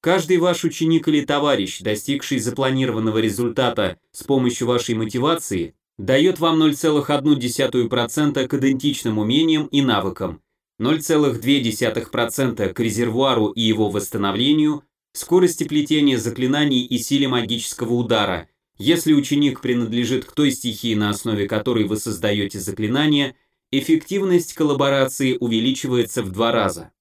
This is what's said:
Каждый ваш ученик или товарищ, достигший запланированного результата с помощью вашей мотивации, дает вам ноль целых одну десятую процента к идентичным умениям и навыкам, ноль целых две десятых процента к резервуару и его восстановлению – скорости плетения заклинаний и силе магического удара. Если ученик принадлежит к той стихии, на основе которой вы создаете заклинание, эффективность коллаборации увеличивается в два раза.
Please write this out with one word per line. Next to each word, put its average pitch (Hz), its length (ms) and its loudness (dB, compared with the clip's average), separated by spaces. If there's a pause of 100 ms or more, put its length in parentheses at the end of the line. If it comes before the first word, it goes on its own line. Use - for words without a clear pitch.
Каждый 175 340 2
ваш 170 280 2
ученик 160 440 0
или 151 140 2
товарищ, 143 580 0
достигший 120 600 -4
запланированного 117 760 0
результата 110 800 -2 (120)
с - 120 -18
помощью 123 440 0
вашей 120 280 0
мотивации, 113 800 -4 (220)
дает 143 440 2
вам 165 180 2
ноль 156 160 4
целых 147 340 0
одну 143 280 2
десятую 123 520 0
процента 131 580 0
к - 60 -6
идентичным 131 640 0
умениям 151 520 2
и 143 120 2
навыкам, 95 600 -2 (360)
ноль 147 220 0
целых 147 400 2
две 131 220 2
десятых 113 480 -2
процента 120 580 -2
к 92 120 -6
резервуару 117 680 2
и 117 140 -4
его 107 260 2
восстановлению – 113 960 0 (280)
скорости 180 520 2
плетения 147 540 2
заклинаний 127 680 0
и 123 140 -2
силе 139 300 0
магического 120 680 -2
удара. 104 540 0 (300)
Если 160 340 2
ученик 143 480 2
принадлежит 120 640 -2
к - 80 -20
той 147 180 2
стихии, 117 440 -4
на 104 160 2
основе 101 360 -2
которой 107 380 0
вы 104 120 -2
создаете 101 640 -4
заклинание, 127 800 -2 (340)
эффективность 175 840 0
коллаборации 139 840 0
увеличивается 120 840 0
в 98 80 -6
два 113 220 0
раза. 92 380 -2 (100)